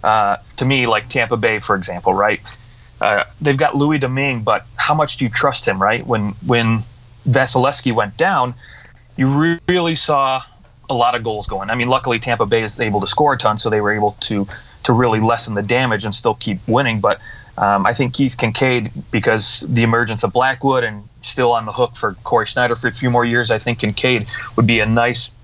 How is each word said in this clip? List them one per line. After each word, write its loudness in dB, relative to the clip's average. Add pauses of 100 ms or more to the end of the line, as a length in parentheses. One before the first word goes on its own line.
uh, 2 (220)
to -2
me, 2
like 0
Tampa -2
Bay, 0
for 0
example, -2
right? 0 (600)
Uh, 2 (160)
they've 2
got 0
Louis 2
Domingue, -2
but 0 (100)
how 0
much 0
do -2
you 0
trust -2
him, 0
right? 2
When, -2 (140)
when 2 (460)
Vasilevsky 2
went -2
down, 2 (640)
you 2
re-, 2 (100)
really 2
saw 0 (480)
a -4
lot 2
of -4
goals -4
going. -6
I 0
mean, -2
luckily 2
Tampa 0
Bay 2
is -6
able 0
to -2
score 2
a 0
ton, 0
so -2
they 2
were 0
able -2
to, -2 (380)
to 2
really 4
lessen 0
the -2
damage 0
and -4
still 0
keep -6 (100)
winning. 2
But, 0 (360)
um, 2
I 2
think -2
Keith 0
Kincaid, 0 (200)
because 0
the 2
emergence 0
of -2
Blackwood 0
and -8 (140)
still 0
on -2
the -8
hook 0
for -4 (100)
Corey 2
Schneider 0
for -4
a -4
few -4
more 2
years, 0
I 2
think -4
Kincaid 0 (300)
would 4
be 4
a 2
nice 0 (100)